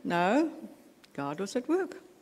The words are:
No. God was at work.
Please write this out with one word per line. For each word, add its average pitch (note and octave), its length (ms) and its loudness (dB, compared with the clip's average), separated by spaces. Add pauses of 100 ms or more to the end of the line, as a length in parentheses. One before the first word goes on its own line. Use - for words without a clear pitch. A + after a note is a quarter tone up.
No. G3 480 4 (640)
God C#3+ 240 -6
was G3 160 -6
at B3 140 -2
work. F4+ 300 0 (240)